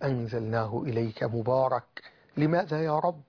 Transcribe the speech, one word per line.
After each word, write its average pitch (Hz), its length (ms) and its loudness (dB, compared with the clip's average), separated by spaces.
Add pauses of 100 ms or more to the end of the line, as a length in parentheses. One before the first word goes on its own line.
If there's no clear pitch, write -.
أنزلناه 117 840 -2
إليك 117 380 -2
مبارك". 123 600 2 (540)
لماذا 156 460 2
يا 151 160 2
رب؟ 170 300 0